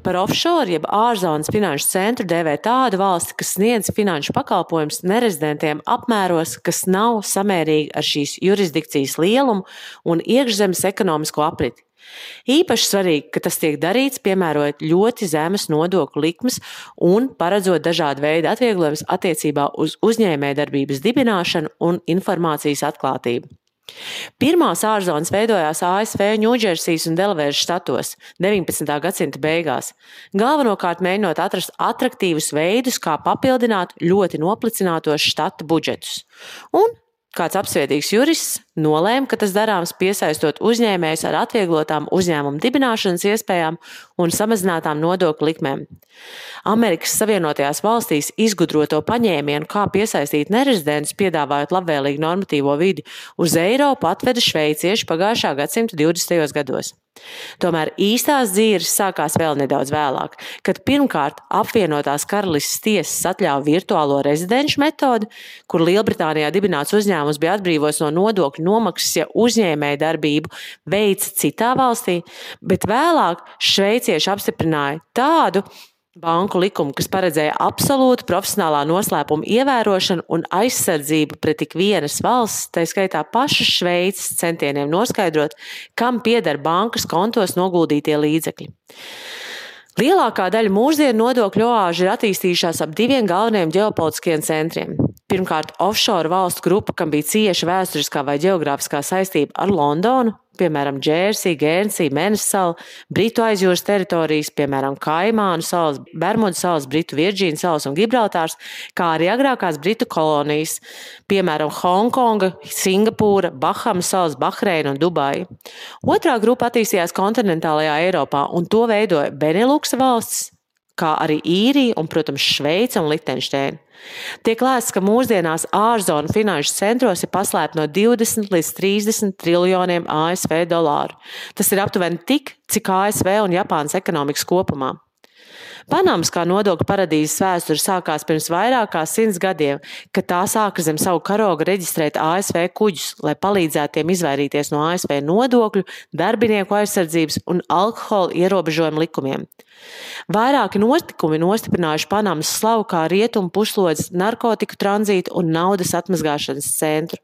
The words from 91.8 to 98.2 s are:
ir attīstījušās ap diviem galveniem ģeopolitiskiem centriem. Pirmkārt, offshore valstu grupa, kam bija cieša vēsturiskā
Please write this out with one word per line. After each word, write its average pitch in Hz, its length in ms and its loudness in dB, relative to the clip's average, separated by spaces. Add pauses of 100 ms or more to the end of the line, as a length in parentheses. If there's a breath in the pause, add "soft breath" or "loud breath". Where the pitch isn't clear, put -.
ir 190 80 2
attīstījušās 185 720 0
ap 156 120 -6
diviem 240 320 2
galveniem 190 440 2
ģeopolitiskiem 165 720 0
centriem. 160 500 -4 (380)
Pirmkārt, 180 480 -2
offshore 180 520 0
valstu 180 360 0
grupa, 190 240 2
kam 160 200 -4
bija 151 200 0
cieša 185 400 2
vēsturiskā 170 560 -2